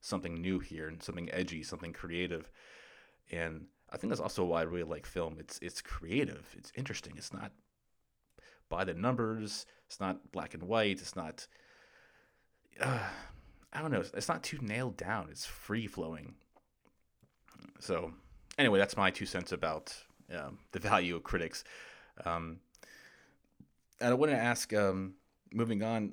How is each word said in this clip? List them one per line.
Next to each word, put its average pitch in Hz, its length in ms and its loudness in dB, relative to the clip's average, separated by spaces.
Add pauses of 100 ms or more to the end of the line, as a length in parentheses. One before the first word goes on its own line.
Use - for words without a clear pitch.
something 90 400 -4
new 92 200 2
here 78 280 -6
and 82 140 -10
something 85 300 -6
edgy, 85 300 -2
something 82 300 -8
creative. 85 580 -2 (840)
And 82 340 -4 (240)
I - 60 -8
think - 140 -4
that's - 100 0
also - 240 0
why 85 160 4
I 80 40 4
really 85 200 -2
like 80 220 -6
film. 82 340 -4
It's, - 200 -12
it's - 200 -8
creative. - 760 -4
It's - 200 -16
interesting. - 400 -6
It's - 160 -12
not 101 180 -8 (1160)
by 87 160 2
the 87 100 0
numbers. 110 720 0 (200)
It's - 120 -14
not 95 340 -2
black 80 220 -6
and 80 100 -8
white. 101 360 4
It's - 160 -8
not, 80 300 -6 (1300)
uh, 123 280 2 (640)
I 147 80 -2
don't 156 100 0
know. 98 140 4 (100)
It's - 140 -2
not 160 140 0
too - 180 -6
nailed 117 360 -2
down. 92 340 -2
It's - 160 -8
free 110 400 -2
flowing. 80 480 -6 (1500)
So 82 320 -2 (460)
anyway, 117 200 8
that's 98 180 6
my 95 140 8
two 98 160 -2
cents 90 260 -2
about, 80 420 0 (380)
um, 73 260 -6 (140)
the 101 60 -6
value 92 380 4
of 80 80 -6
critics. 82 400 -2 (600)
Um, 85 360 -2 (1400)
and 120 100 6
I 123 40 8
wanna 147 180 6
ask, 117 420 4
um, 95 400 4 (380)
moving 110 300 4
on, 110 300 2